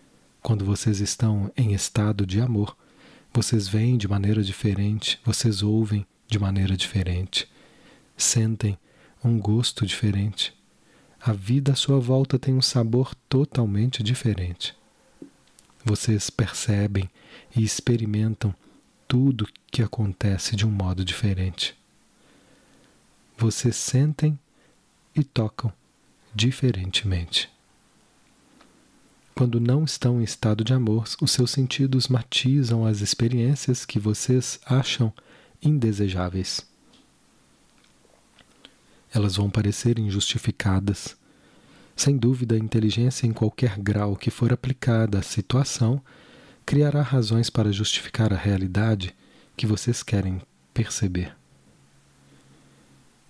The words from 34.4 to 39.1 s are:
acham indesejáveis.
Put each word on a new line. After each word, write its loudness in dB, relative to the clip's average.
acham 0
indesejáveis. 0